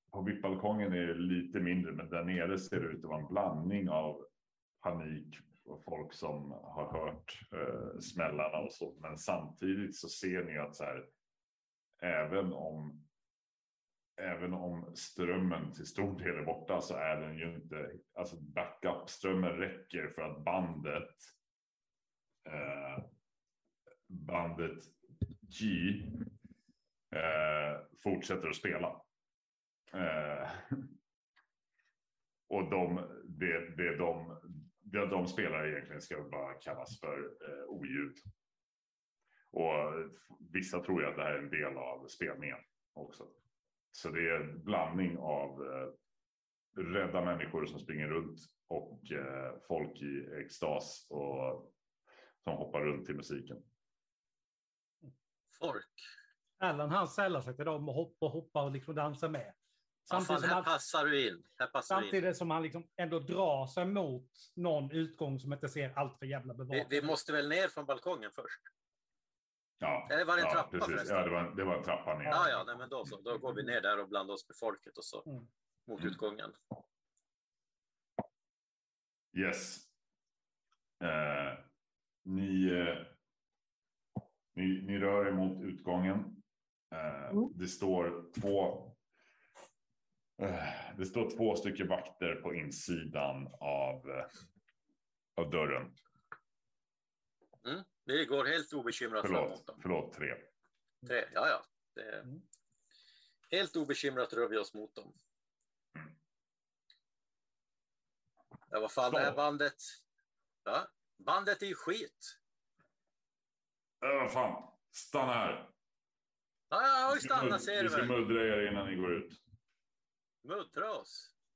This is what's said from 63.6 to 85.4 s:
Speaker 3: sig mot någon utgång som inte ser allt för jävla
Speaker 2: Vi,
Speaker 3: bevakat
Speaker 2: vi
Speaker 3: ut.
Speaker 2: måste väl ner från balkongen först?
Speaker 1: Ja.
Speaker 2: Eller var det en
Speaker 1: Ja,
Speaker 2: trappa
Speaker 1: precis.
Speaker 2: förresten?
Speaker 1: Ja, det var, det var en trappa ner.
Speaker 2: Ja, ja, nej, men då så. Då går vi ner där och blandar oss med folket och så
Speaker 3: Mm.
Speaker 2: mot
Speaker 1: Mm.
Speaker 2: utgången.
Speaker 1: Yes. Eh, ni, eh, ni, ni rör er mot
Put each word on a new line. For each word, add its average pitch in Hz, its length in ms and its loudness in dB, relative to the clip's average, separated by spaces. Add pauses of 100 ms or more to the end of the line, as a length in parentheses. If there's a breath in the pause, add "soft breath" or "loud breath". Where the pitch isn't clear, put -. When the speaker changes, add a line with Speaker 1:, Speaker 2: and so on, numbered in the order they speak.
Speaker 3:
sig 180 180 0
mot 156 440 0 (260 loud breath)
någon 151 360 2
utgång 160 480 0
som 135 140 -2
inte 139 160 -4
ser 135 300 -2
allt 135 200 -2
för 139 60 -8
jävla 131 280 -4
Speaker 2:
Vi, 117 40 -12
Speaker 3:
bevakat 131 340 0
Speaker 2:
vi 143 60 4
Speaker 3:
ut. 143 80 2
Speaker 2:
måste 156 260 0
väl 147 180 2
ner 180 180 4
från 147 180 -4
balkongen 135 460 -2
först? - 300 -10 (1200)
Speaker 1:
Ja. - 320 0
Speaker 2:
Eller 160 140 2
var 175 100 4
det 170 60 6
en 165 60 4
Speaker 1:
Ja, 156 60 4
Speaker 2:
trappa 165 160 4
Speaker 1:
precis. - 160 2 (100)
Speaker 2:
förresten? 101 220 2
Speaker 1:
Ja, 90 60 6
det 87 60 2
var, 85 260 0
det 95 80 2
var 92 140 4
en - 60 -2
trappa - 340 0
ner. 143 80 -2
Speaker 2:
Ja, 151 240 6
ja, 110 180 0
nej, 120 100 -6
men 127 120 -10
då 127 160 -4
så. 98 160 -12
Då 113 160 -2
går 120 160 -2
vi 104 100 -2
ner 120 180 2
där 101 180 4
och 95 100 -4
blandar 98 240 0
oss 95 160 -8
med - 80 -16
folket - 400 -4
och - 80 -12
så - 240 -10
Speaker 3:
Mm. - 180 -10 (400)
Speaker 2:
mot 110 140 -6
Speaker 1:
Mm. - 100 -2
Speaker 2:
utgången. 104 420 -4 (2750)
Speaker 1:
Yes. - 400 0 (1300)
Eh, 73 560 0 (640)
ni, 95 460 4
eh, 87 280 4 (1600)
ni, 95 260 4
ni 98 180 0
rör 101 260 6
er 98 60 4
mot 92 320 2